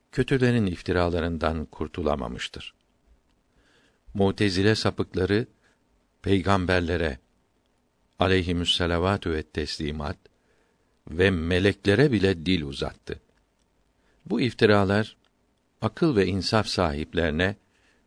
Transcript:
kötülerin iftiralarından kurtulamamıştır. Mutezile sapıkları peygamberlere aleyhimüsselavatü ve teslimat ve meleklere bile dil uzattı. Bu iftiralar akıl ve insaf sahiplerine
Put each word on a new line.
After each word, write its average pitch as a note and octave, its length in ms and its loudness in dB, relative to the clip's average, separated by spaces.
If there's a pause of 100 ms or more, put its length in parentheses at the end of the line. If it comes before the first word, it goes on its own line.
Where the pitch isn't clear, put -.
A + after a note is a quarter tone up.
(120)
kötülerin B2 540 2
iftiralarından E2+ 1000 -2
kurtulamamıştır. D2 1080 -6 (1400)
Mutezile G2 640 2
sapıkları F#2+ 720 -2 (720)
peygamberlere F2+ 1000 0 (1000)
aleyhimüsselavatü F2+ 1120 0
ve D#2 120 -4
teslimat D2+ 760 -8 (920)
ve F2+ 220 2
meleklere F#2+ 800 2
bile F#2 340 2
dil F2 180 0
uzattı. - 560 -10 (1040)
Bu G#3 160 -4
iftiralar G#2 760 2 (640)
akıl C#3 340 0
ve F#2+ 120 4
insaf G2+ 400 0
sahiplerine E2 880 -2 (520)